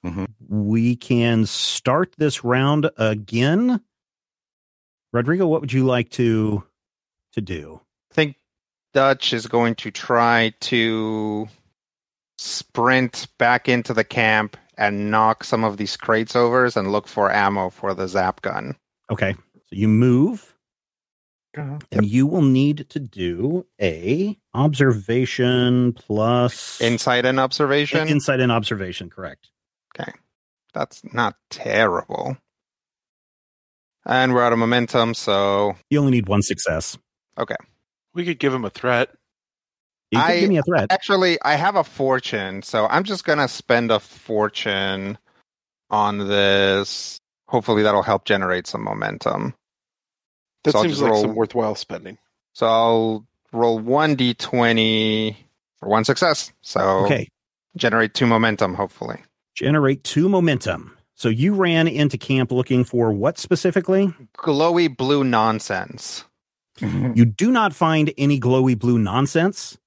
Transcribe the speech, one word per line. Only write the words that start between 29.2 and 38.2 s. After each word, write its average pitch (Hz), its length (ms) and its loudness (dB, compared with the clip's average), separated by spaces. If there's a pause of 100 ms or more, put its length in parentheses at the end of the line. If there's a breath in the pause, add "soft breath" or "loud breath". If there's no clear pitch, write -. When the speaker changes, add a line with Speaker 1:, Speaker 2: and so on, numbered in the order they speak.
Speaker 3:
Okay. - 120 -12 (640)
That's - 280 -8 (100)
not 117 240 -4 (140)
terrible. 107 880 -2 (1700)
And 127 280 2
we're 123 100 4
out 117 100 4
of 117 60 2
momentum, 117 540 2
so 98 600 0 (140)
Speaker 2:
You 147 100 2
only 139 120 2
need 117 160 0
one 101 140 2
success. - 560 -4 (400)
Speaker 3:
Okay. - 180 -6 (580)
Speaker 4:
We 175 120 -6